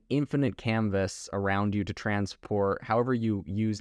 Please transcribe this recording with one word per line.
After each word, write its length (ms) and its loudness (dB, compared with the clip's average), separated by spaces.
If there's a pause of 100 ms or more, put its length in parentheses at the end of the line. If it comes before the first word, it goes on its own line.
(100)
infinite 460 0
canvas 760 0
around 420 0
you 100 0
to 100 -6
transport 880 0
however 320 2
you 320 0
use 340 -2